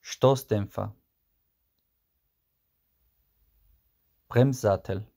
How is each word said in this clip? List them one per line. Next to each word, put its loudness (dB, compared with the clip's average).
Stoßdämpfer. -2
Bremssattel. 0